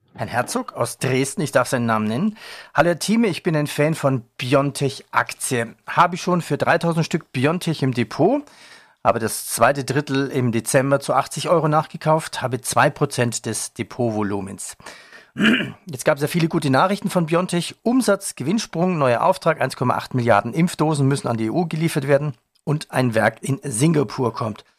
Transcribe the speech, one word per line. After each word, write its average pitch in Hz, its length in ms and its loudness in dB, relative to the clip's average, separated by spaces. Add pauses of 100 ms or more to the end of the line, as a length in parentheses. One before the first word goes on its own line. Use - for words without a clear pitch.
(160)
Herrn 127 140 -6
Herzog 123 420 -4
aus - 260 -4
Dresden. 131 440 0
Ich 139 100 -4
darf 127 160 2
seinen 120 180 0
Namen 107 220 0
nennen. 180 300 -2 (360)
"Hallo 170 140 4
Herr 170 100 0
Thieme, 226 300 2
ich - 140 -4
bin 165 120 0
ein 151 120 0
Fan 151 280 0
von 131 300 0 (140)
Biontech-Aktie. 131 1400 -2 (120)
Habe 175 280 2
ich - 80 -8
schon 175 180 0
für 147 160 -4
dreitausend 160 500 0
Stück - 260 -4
Biontech 156 500 0
im 131 100 2
Depot." 160 500 2 (600)
Habe 185 160 2
das 107 280 -4
zweite 139 380 2
Drittel 135 440 0
im 123 240 0
Dezember 135 480 2
zu 131 140 -2
achtzig - 340 -2
Euro 160 200 2
nachgekauft, 156 720 0
habe 123 180 -4
zwei 131 300 2
Prozent 123 560 -2
des - 260 -6
Depotvolumens. 101 1040 -4 (580)
<clears throat> 220 520 0
Jetzt 131 180 -10
gab's 147 160 2
ja 147 80 0
viele 165 200 0
gute 156 200 -2
Nachrichten 185 400 2
von 175 160 0
Biontech. 170 580 -2
Umsatz, 226 540 0
Gewinnsprung, 175 640 -2
neuer 120 240 2
Auftrag, 165 380 2
eins 131 160 -2
Komma 123 200 0
acht - 180 -6
Milliarden 117 400 4
Impfdosen 156 540 2
müssen 139 200 0
an 120 80 0
die 110 100 -2
E 110 40 -2
U 165 160 0
geliefert 156 420 -2
werden 143 260 2 (300)
und 151 260 -4
ein 127 240 0
Werk 107 280 2
in 135 200 -2
Singapur 135 680 0
kommt. 110 320 -8 (140)